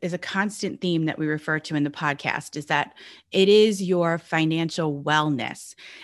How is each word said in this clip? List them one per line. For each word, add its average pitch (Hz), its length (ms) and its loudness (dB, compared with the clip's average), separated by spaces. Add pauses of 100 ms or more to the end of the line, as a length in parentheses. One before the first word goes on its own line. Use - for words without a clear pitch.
is 175 100 -6
a 175 60 -4
constant 196 640 -4
theme 170 240 0
that 151 120 -2
we 156 100 -4
refer 151 320 -4
to 156 160 -6
in 143 100 0
the 147 40 -2
podcast, 147 680 -4
is 147 80 -10
that - 280 -2 (380)
it 196 160 4
is 208 340 6
your 175 360 2
financial 160 840 -2
wellness. 147 760 0 (280)